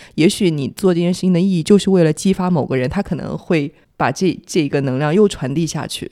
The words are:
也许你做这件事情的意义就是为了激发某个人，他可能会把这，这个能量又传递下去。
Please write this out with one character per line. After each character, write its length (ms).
也 140
许 200
你 200
做 240
这 80
件 120
事 60
情 140
的 80
意 180
义 20
就 160
是 120
为 160
了 80
激 180
发 180
某 160
个 120
人， 120
他 120
可 140
能 220
会 340
把 120
这， 360
这 240
个 120
能 160
量 160
又 140
传 260
递 140
下 180
去。 260